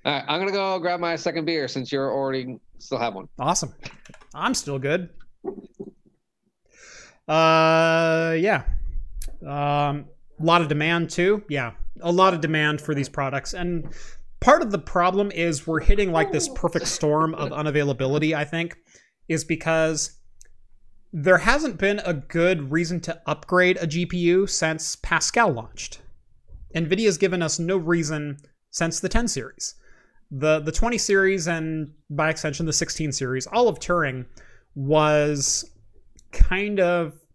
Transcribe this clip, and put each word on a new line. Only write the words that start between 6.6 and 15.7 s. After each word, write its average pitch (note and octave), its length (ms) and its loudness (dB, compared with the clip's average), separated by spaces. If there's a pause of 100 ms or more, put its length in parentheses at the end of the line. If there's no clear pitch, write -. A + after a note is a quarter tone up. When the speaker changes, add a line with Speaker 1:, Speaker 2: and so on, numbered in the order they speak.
Speaker 2:
Uh, D#3+ 1080 4
yeah. F3+ 260 0 (800)
Um, C#3+ 640 -2 (340)
a D#3+ 40 -4
lot E3+ 180 6
of D#3 60 0
demand D#3+ 420 0
too. G3+ 400 0
Yeah, C3 220 -4 (300)
a E3+ 100 0
lot F#3 240 6
of D#3 60 -4
demand D3+ 400 0
for D#3 120 -4
these C#3+ 160 -2
products. C3+ 440 -6
And F3 380 -4 (480)
part D#4+ 240 6
of G#3+ 80 -4
the F#3+ 80 -2
problem F#3+ 500 0
is E3+ 380 -2
we're D#3 140 -2